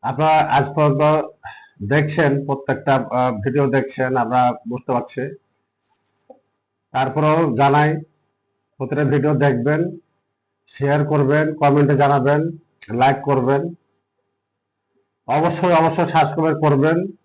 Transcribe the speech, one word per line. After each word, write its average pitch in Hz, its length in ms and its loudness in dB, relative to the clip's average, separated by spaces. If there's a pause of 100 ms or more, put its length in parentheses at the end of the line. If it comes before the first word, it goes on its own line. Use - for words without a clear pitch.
আপনারা 139 280 -2
আজ 143 340 2 (100)
পর্যন্ত 151 520 2 (560)
দেখছেন, 143 640 0
প্রত্যেকটা, 135 480 -2
আহ, 127 380 -2 (120)
ভিডিও 139 220 0
দেখছেন, 131 500 -2
আমরা 123 380 0 (140)
বুঝতে 120 240 -8
পারছি। - 280 -6 (1700)
তারপরেও 147 640 0
জানাই, 143 480 2 (720)
প্রতিটা 139 280 -4
ভিডিও 143 300 0
দেখবেন, 143 640 -2 (680)
শেয়ার 143 380 -2
করবেন, 151 500 0
কমেন্টে 143 420 2
জানাবেন, 143 640 0 (320)
লাইক 131 320 0
করবেন, 139 520 -2 (1500)
অবশ্যই, 165 460 0
অবশ্যই 160 340 2
সাবস্ক্রাইব 156 540 0
করবেন। 156 520 2 (120)